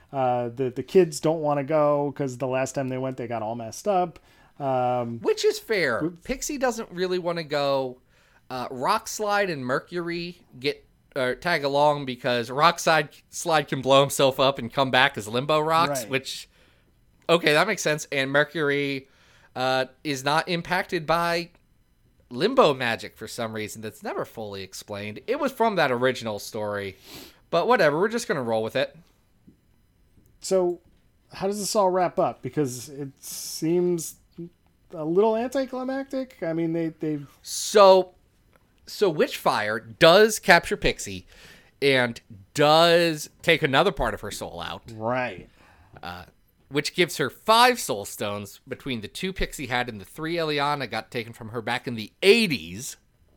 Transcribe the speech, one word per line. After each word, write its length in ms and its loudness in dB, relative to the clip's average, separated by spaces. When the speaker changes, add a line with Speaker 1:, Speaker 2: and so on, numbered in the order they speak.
Speaker 1:
Uh, 360 0
the, 220 -4
the 120 -8
kids 380 2
don't 200 0
wanna 220 0
go 540 2
'cause 220 -6
the 100 -4
last 260 -2
time 140 -4
they 100 -6
went, 180 -6
they 120 -10
got 140 -6
all 120 -6
messed 320 -10
up. 320 0
Um, 640 -2
Speaker 2:
Which 240 -2
is 160 0
fair. 420 0
Speaker 1:
Oops. 240 -6
Speaker 2:
Pixie 320 -6
doesn't 320 -4
really 300 -4
wanna 240 -4
go. 560 -2
Uh, 200 -8
Rockslide 840 -2
and 120 -8
Mercury 760 -6
get, 260 -4
uh, 200 0
tag 280 -2
along 440 2
because 440 -2
Rockslide 600 4
Slide 380 0
can 120 -4
blow 200 6
himself 400 2
up 180 2
and 140 -8
come 180 0
back 260 4
as 120 -8
Limbo 320 0
Rocks, 400 0
Speaker 1:
Right. 100 -10
Speaker 2:
which, 380 -6
okay, 240 4
that 160 4
makes 140 -4
sense. 280 -2
And 220 -2
Mercury, 720 0
uh, 300 0
is 220 -6
not 240 0
impacted 580 -4
by 440 0
Limbo 440 2
magic 420 -4
for 100 -14
some 280 -8
reason 260 -8
that's 220 -12
never 240 -8
fully 360 -12
explained. 640 -12
It 140 -2
was 100 0
from 260 0
that 140 2
original 480 -2
story, 580 -6
but 160 0
whatever. 320 4
We're 100 2
just 200 -4
gonna 140 -2
roll 200 0
with 140 -4
it. 180 -2
Speaker 1:
So, 400 0
how 140 -6
does 120 -4
this 160 -6
all 160 4
wrap 280 0
up? 240 0
Because 460 -4
it 200 -12
seems 960 -4
a 100 -8
little 320 2
anticlimactic. 1080 -6
I 100 -4
mean, 200 -2
they, 160 -2
they've 260 -4
Speaker 2:
So, 720 6
so 260 0
Witchfire 840 -2
does 400 8
capture 380 4
Pixie 500 -4
and 380 2
does 760 6
take 200 2
another 300 4
part 220 -2
of 60 -10
her 100 -10
soul 300 -10
out. 220 -10
Speaker 1:
Right. 540 -4
Speaker 2:
Uh, 220 -12
which 240 -4
gives 220 0
her 140 -4
five 500 2
soul 240 -6
stones 640 -8
between 320 -8
the 80 -12
two 240 -8
Pixie 340 -6
had 220 -2
and 120 -12
the 40 -16
three 320 -8
Eliana 540 -2
got 200 -8
taken 220 -8
from 160 -16
her 140 -8
back 260 -4
in 60 -6
the 180 -10
eighties. 760 2